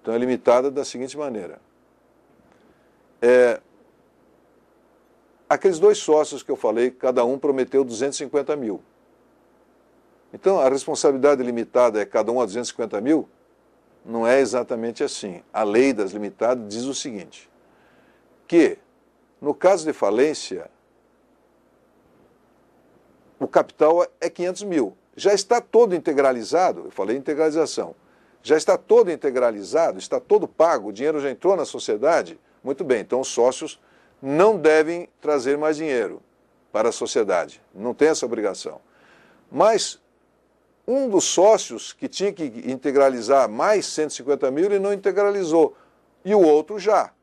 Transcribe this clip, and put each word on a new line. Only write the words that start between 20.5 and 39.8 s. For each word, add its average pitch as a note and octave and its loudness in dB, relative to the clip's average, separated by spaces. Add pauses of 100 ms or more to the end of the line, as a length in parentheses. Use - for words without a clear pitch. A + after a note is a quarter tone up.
o C3+ -6
capital E3 2 (140)
é E3 -4
quinhentos F3+ -8
mil. D#3+ -4 (180)
Já G3 2
está A#3 0
todo A3 2
integralizado, C3+ 0
eu D2+ -14
falei G2+ -4
integralização, D3+ -2 (480)
já D3+ 2
está D#3+ 2
todo A3 4
integralizado, B2 -2
está A2 -6
todo G3+ 0
pago, D3 2
o A2 -10
dinheiro C#3+ -2
já C#3 -4
entrou F3+ 0
na D#3 -4
sociedade, A#2 -2 (240)
muito C3+ -6
bem, B2+ 0
então A#2+ -2
os C3 -6
sócios B2+ -2 (440)
não E3+ 2
devem D#3 2 (120)
trazer C#3+ -2
mais D3+ 0
dinheiro B2+ -4 (500)
para A2 0
a A2 -2
sociedade, G2 -2 (140)
não A2 -8
tem C#3+ 2
essa D3+ -2
obrigação. G#2 -6 (720)
Mas G3+ 0 (880)